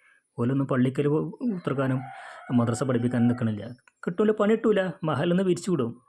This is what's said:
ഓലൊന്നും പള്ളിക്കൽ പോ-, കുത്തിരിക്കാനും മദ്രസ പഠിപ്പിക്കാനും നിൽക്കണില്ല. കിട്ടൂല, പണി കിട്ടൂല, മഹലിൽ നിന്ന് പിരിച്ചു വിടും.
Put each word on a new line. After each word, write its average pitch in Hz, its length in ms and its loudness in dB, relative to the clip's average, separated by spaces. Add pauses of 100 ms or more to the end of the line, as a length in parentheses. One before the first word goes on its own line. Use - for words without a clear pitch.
(380)
ഓലൊന്നും 135 280 0
പള്ളിക്കൽ 131 420 0
പോ-, 156 140 0 (200)
കുത്തിരിക്കാനും 135 580 -2 (500)
മദ്രസ 117 320 2
പഠിപ്പിക്കാനും 120 460 2
നിൽക്കണില്ല. 113 340 -2 (400)
കിട്ടൂല, 214 300 0
പണി 214 220 2
കിട്ടൂല, 214 260 2 (220)
മഹലിൽ 156 300 0
നിന്ന് 190 120 2
പിരിച്ചു 180 260 0
വിടും. 131 200 0 (180)